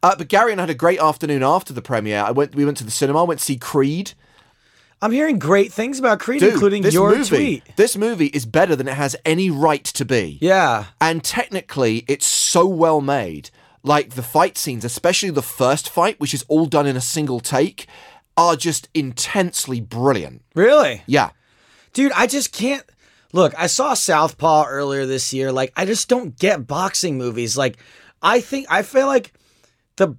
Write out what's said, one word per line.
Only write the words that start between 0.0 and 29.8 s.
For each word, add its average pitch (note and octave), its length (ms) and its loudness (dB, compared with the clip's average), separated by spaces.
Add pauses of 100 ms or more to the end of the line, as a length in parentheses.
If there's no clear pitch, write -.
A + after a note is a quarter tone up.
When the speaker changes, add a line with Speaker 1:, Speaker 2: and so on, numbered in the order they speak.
Speaker 1:
Uh, F#3 160 4
but E3 100 -10
Gary A3+ 240 4
and G3 80 -4
I - 20 0
had E3+ 80 -4
a D#3 40 -2
great E3 240 2
afternoon D3 440 0
after D3+ 300 2
the B2 100 -8
premiere. G#2+ 380 -2
I G#2 120 0
went, C#3+ 220 0
we C#3+ 100 0
went C#3+ 140 -2
to B2 60 -10
the G#2+ 60 -10
cinema, D3 340 0
went E3 160 -2
to - 60 -6
see C3+ 100 -4
Creed. D3 560 -2 (880)
Speaker 2:
I'm G#3+ 120 -2
hearing C#4+ 260 0
great F#3+ 340 2
things B3+ 260 -6
about A#3 200 2
Creed, C4 220 -2
Speaker 1:
Dude, G#3 140 6
Speaker 2:
including G3+ 280 0
Speaker 1:
this F#3 100 2
Speaker 2:
your F#3+ 240 4
Speaker 1:
movie, C#4 80 0 (360)
Speaker 2:
tweet. - 160 -20
Speaker 1:
this G#3+ 200 2
movie G3+ 300 0
is C#3+ 180 -4
better D#3+ 320 2
than C3 120 -4
it C3 60 -6
has C#3+ 200 -4 (100)
any F3 260 0
right D3 340 2
to - 200 -6
be. G#2 380 -2
Speaker 2:
Yeah. D3+ 440 2 (140)
Speaker 1:
And E3 240 2
technically, C3+ 840 -2
it's C#3 180 -2
so - 400 2
well D#3+ 340 2
made. A2 500 -4 (320)
Like, D3 320 0
the B2+ 80 -8
fight - 360 0
scenes, A#2+ 260 -8
especially F3 460 -2
the C#3+ 120 -2
first C3 460 0
fight, F3 320 0
which C#3+ 140 -4
is C3 140 -6
all D#3 180 2
done C#3+ 200 2
in C3+ 100 0
a B2+ 40 -4
single C3 400 -4
take, A2+ 460 -2 (500)
are E3+ 200 4
just D#3+ 380 -4
intensely C#3 840 -4
brilliant. A2 640 -2 (120)
Speaker 2:
Really? G3+ 520 4
Speaker 1:
Yeah. C3 240 2 (640)
Speaker 2:
Dude, C4+ 180 2
I G3 140 2
just C4+ 260 -4
can't. C4 320 -4 (480)
Look, E3+ 240 2
I E3 120 -2
saw C4+ 260 0
Southpaw D#3 720 2
earlier C#3 400 -4
this C3 260 -4
year. C3+ 200 -2
Like, C3 240 -2
I F3+ 100 -2
just G#3 220 -4
don't A#3+ 300 -2
get F3 280 0
boxing F3 500 -4
movies. A#2+ 400 -6
Like, C3+ 220 -2 (420)
I A3 200 4
think, C4+ 280 -8
I F#3 140 0
feel C4+ 240 0
like C4+ 260 0 (640)